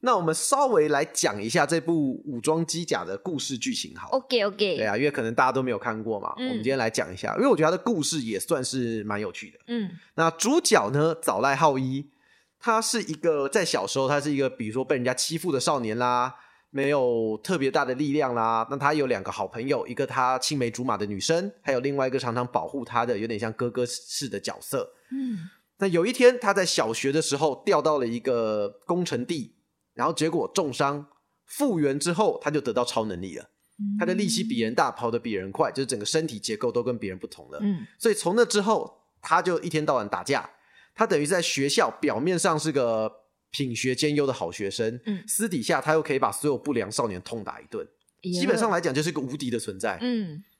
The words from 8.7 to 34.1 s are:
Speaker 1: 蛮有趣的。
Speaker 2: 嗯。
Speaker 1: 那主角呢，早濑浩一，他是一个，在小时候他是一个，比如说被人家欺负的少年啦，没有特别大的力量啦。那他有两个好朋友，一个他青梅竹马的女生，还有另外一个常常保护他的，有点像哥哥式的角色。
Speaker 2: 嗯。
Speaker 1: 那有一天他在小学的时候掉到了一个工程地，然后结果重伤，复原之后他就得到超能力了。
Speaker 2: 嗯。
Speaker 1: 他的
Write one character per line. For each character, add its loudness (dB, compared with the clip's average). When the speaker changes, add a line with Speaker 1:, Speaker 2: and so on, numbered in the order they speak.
Speaker 1:
蛮 -4
有 -6
趣 -14
的。 -20
Speaker 2:
嗯。 -4
Speaker 1:
那 4
主 2
角 4
呢， 2
早 0
濑 2
浩 6
一， -4
他 2
是 0
一 -6
个， 2
在 2
小 0
时 -2
候 2
他 2
是 -2
一 0
个， 2
比 -8
如 -6
说 0
被 2
人 0
家 2
欺 -2
负 -2
的 2
少 0
年 -2
啦， 2
没 -2
有 2
特 0
别 2
大 2
的 0
力 0
量 2
啦。 2
那 -4
他 2
有 2
两 0
个 -6
好 -4
朋 -8
友， 0
一 -8
个 -2
他 2
青 -2
梅 0
竹 -6
马 0
的 -4
女 -6
生， 0
还 -2
有 2
另 -2
外 2
一 -2
个 -2
常 -4
常 -2
保 -4
护 -6
他 -2
的， 0
有 -4
点 -4
像 -2
哥 -2
哥 0
式 -6
的 -6
角 -8
色。 -4
Speaker 2:
嗯。 -6
Speaker 1:
那 2
有 4
一 0
天 8
他 2
在 4
小 0
学 -2
的 2
时 0
候 0
掉 4
到 4
了 0
一 -2
个 0
工 2
程 -2
地， -4
然 0
后 2
结 0
果 0
重 0
伤， -2
复 0
原 2
之 0
后 2
他 -2
就 2
得 -4
到 2
超 0
能 -6
力 -8
了。 -14
Speaker 2:
嗯。 -2
Speaker 1:
他 2
的 0